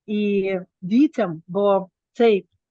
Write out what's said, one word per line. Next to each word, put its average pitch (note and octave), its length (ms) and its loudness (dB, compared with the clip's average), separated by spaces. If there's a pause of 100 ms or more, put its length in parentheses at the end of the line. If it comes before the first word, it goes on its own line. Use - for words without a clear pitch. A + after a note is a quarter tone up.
і G3+ 480 -2 (280)
дітям, G3 640 0
бо... F#3+ 420 0 (240)
Цей, A3 340 0 (240)